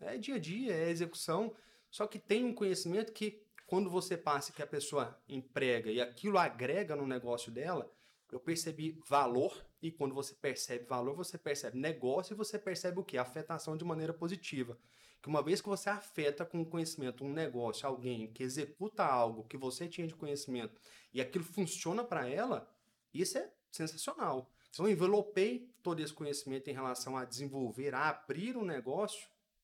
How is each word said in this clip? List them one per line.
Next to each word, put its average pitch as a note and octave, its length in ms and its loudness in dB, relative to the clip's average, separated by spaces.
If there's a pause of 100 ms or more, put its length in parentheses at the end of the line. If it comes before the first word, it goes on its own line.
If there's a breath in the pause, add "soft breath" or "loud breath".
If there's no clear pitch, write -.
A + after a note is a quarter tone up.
é B3 180 -6
dia C4+ 160 -4
a A#3 40 0
dia, F#3+ 360 -2
é E3 160 2
execução, E3+ 640 0 (340 loud breath)
só G#3+ 200 -2
que G#3+ 100 -10
tem A3+ 260 2
um A#3+ 80 2
conhecimento F#3+ 600 0
que, G#3+ 340 -4 (180)
quando F#3 240 2
você F3 280 0
passa D3+ 340 2
e - 40 -18
que D3+ 80 -6
a C#3+ 40 -4
pessoa C#3+ 640 0
emprega B2+ 600 2
e A#2 120 4
aquilo G3 360 2
agrega D3+ 600 2
no C#3 100 0
negócio A#2+ 460 -2
dela, C#3+ 360 -2 (440 soft breath)
eu B2+ 80 -4
percebi D#3+ 640 -2
valor, C#3 580 4 (180)
e E3 100 -4
quando C#3 220 -2
você C3+ 200 -4
percebe B2 520 -4
valor, B2+ 280 0
você F3 220 -6
percebe C3+ 420 -2
negócio D#3 540 2
e G#3 40 -6
você G#3 220 -2
percebe F3+ 400 -2
o F#3+ 60 0
quê? C3 140 -2
Afetação D#3 580 -2
de E3 80 -4
maneira D#3+ 300 0
positiva. D#3+ 640 -4 (420 soft breath)
Que - 80 -12
uma D3 140 4
vez E3 180 2
que - 80 -6
você G3 220 0
afeta E3+ 560 0
com E3+ 160 -2
o D#3+ 40 -4
conhecimento D#3+ 580 -4
um C#3 80 -2
negócio, B2 540 0
alguém B2 460 -2
que C3 100 -8
executa D3+ 640 -2
algo A#2 400 4
que C#3 140 -10
você C3 280 -4
tinha E3+ 200 -4
de D#3+ 80 -6
conhecimento C#3 640 -4 (320 loud breath)
e A#2+ 80 0
aquilo E3 240 0
funciona F#3 580 0
pra D#3+ 240 -2
ela, D#3+ 480 -2 (380)
isso F3+ 240 0
é F4 160 -4 (180)
sensacional. D#3+ 800 -2 (200 soft breath)
Então, F3 160 0
eu G#3+ 60 8
envelopei G3+ 800 4 (120)
todo E3+ 180 0
esse D#3 140 -6
conhecimento C#3+ 560 -4
em - 20 -2
relação C3 440 -2
a B2+ 100 -2
desenvolver, C3 680 -2
a D3 140 4
abrir F3 480 -2
um A3 80 -2
negócio D#3 640 -2 (360)